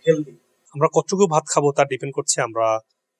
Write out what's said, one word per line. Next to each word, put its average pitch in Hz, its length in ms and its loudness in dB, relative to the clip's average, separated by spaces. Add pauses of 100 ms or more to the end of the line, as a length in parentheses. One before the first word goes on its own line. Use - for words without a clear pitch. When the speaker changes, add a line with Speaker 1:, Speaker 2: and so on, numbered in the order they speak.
Speaker 1:
হেলদি? 151 240 0 (420)
Speaker 2:
আমরা 147 200 0
কতটুকু 190 340 2
ভাত 156 200 0
খাবো, 143 240 2
তা 143 140 2
ডিপেন্ড 135 300 -8
করছে 143 260 -4
আমরা 113 380 -2 (400)